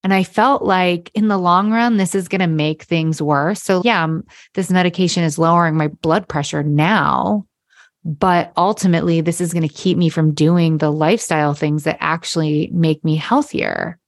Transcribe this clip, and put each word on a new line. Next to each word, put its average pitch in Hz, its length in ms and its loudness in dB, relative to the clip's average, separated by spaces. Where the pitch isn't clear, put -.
And 190 100 2
I 190 100 2
felt 262 380 2
like 180 520 0
in 214 140 0
the 202 100 0
long 185 340 2
run, 233 260 2
this 190 180 0
is 185 140 -2
gonna 190 180 0
make 156 360 -2
things 160 380 -2
worse. 151 400 0
So 185 220 0
yeah, 214 200 2
um, 160 200 -4
this 185 160 -4
medication 180 540 0
is 151 140 -2
lowering 165 380 2
my 156 120 0
blood 160 420 -2
pressure 147 340 -4
now, 156 840 0
but 175 500 0
ultimately 170 680 0
this 170 200 -2
is 170 120 -4
gonna 160 140 -2
keep - 300 -2
me 170 120 2
from 156 240 0
doing 160 440 2
the 151 140 0
lifestyle 156 640 0
things 151 300 -2
that 160 160 -4
actually 156 720 -2
make 160 320 0
me 156 140 0
healthier. 156 920 -4